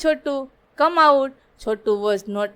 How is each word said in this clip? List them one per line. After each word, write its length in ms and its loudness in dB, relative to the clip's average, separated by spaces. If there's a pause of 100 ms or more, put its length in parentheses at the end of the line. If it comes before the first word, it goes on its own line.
છોટુ, 440 -2 (300)
come 200 0
out." 340 4 (340)
છોટુ 440 -2
was 200 -4
not 260 -4